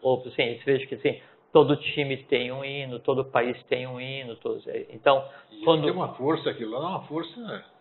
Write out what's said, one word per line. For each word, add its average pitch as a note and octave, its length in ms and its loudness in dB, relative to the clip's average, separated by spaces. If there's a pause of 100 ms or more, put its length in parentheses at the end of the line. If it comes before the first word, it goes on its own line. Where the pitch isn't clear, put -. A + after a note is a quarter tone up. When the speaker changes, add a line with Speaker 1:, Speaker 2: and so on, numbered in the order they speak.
Speaker 1:
Ou, B2+ 180 4
assim, A#2 400 -2
você - 60 -18
veja C3+ 200 2
que, - 100 -8
assim, C3 260 0 (320)
todo C#3+ 240 8
time C#3 400 -4
tem B2+ 340 0
um C3+ 120 -8
hino, C3+ 360 -8
todo C3+ 260 0
país B2 380 0
tem B2+ 240 -4
um B2+ 140 -10
hino, C3 360 -10
todos, - 300 -6
é, - 220 -8
então, C3+ 340 4 (280)
Speaker 2:
E - 120 -14
Speaker 1:
quando D#3+ 200 6
Speaker 2:
tem E3 80 2
uma F3+ 240 -4
força, D3+ 340 0
aquilo A2 220 -6
lá A#2+ 80 -6
é E3 100 -6
uma D#3+ 140 -6
força. D#3+ 600 -10 (160)